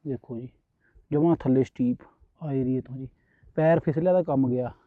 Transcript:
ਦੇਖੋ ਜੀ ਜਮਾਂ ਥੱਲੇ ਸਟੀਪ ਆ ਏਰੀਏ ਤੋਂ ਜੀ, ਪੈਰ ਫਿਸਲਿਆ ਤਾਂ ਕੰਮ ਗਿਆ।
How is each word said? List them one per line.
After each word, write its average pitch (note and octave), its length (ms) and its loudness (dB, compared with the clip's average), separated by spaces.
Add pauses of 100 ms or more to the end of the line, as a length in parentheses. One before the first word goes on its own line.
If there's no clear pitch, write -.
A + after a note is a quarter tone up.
ਦੇਖੋ B2+ 340 -8
ਜੀ B2 100 -12 (640)
ਜਮਾਂ D#3 240 4
ਥੱਲੇ C3 280 2
ਸਟੀਪ B2 380 -4 (400)
ਆ D3+ 100 -6
ਏਰੀਏ C3 280 -2
ਤੋਂ B2+ 160 -14
ਜੀ, C3 120 -12 (480)
ਪੈਰ D#3+ 240 4
ਫਿਸਲਿਆ E3 320 0
ਤਾਂ F#3 120 4
ਕੰਮ C3+ 240 2
ਗਿਆ। B2 220 -2 (160)